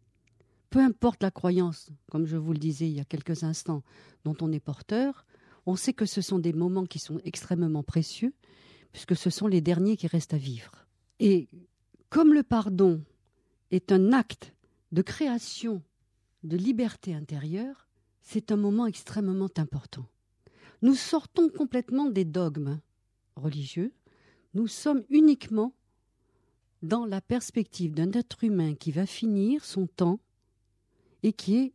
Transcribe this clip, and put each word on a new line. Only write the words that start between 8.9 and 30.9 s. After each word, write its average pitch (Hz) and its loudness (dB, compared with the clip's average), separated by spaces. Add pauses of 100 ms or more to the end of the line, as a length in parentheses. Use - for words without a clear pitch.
puisque - -2
ce - -2
sont 196 -2
les 185 2
derniers 180 2
qui 170 -4
restent 165 -2
à 156 0
vivre. 127 -10 (320)
Et 190 4 (600)
comme 311 8
le 294 8
pardon 190 2 (680)
est 185 0
un 190 6
acte - 0 (360)
de 175 2
création 233 -4 (580)
de 165 -4
liberté 214 -2
intérieure, 156 -8 (360)
c'est - -6
un 208 4
moment 208 2
extrêmement 190 -4
important. 143 -6 (800)
Nous 269 6
sortons 320 0
complètement 262 -2
des 196 0
dogmes 151 -2 (560)
religieux. 151 -6 (640)
Nous 220 -2
sommes 269 -2
uniquement 269 4 (1120)
dans 226 -2
la 196 -4
perspective 196 -4
d'un 170 2
être 240 -4
humain 175 2
qui - -6
va 180 0
finir 220 0
son 190 -2
temps 180 0 (1040)